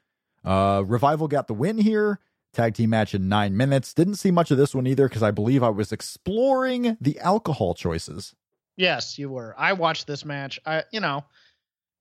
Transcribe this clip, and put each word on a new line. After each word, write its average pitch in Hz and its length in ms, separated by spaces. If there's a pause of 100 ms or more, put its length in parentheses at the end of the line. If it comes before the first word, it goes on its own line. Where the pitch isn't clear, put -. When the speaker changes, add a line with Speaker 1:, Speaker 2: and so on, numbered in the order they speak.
(460)
Speaker 1:
Uh, 98 400
Revival 139 420
got 143 200
the 117 60
win 165 240
here. 208 420 (340)
Tag 117 220
team 113 160
match 110 220
in 95 140
nine 101 300
minutes. 135 360
Didn't 190 220
see 190 160
much 175 200
of 135 60
this 139 160
one 127 140
either 135 220
'cause 113 120
I 107 100
believe 113 300
I 120 80
was 104 220
exploring 247 1080
the 135 180
alcohol 160 540
choices. 85 600 (440)
Speaker 2:
Yes, 165 420
you 143 100
were. 120 280
I 165 160
watched 165 340
this 143 160
match. 143 420
I, 160 260
you 220 100
know, 143 240 (760)